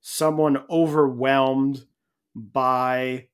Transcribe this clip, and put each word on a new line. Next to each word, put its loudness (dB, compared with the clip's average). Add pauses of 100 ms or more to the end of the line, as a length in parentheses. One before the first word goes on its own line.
someone 0
overwhelmed 0 (500)
by -2